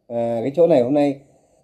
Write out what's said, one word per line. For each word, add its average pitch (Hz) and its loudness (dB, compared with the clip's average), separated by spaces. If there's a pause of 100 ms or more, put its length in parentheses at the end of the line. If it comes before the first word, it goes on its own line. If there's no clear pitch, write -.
À, 117 -6
cái 131 -6
chỗ 170 4
này 143 4
hôm 123 -2
nay 143 0 (440)